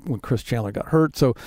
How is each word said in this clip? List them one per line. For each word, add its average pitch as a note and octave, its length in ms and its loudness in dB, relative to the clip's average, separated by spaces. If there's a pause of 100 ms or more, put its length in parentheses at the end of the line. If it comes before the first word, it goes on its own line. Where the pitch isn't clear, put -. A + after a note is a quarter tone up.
when A#2+ 140 -4
Chris - 220 -2
Chandler G#2+ 300 -2
got - 140 -4
hurt. D#3+ 300 2
So C3 180 4 (120)